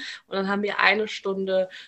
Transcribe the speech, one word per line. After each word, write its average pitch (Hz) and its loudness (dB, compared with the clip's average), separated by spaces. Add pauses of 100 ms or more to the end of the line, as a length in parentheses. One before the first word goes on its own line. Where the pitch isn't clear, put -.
(260)
Und - -8
dann 196 0
haben 202 0
wir 202 -2
eine 208 4
Stunde 190 -2 (180)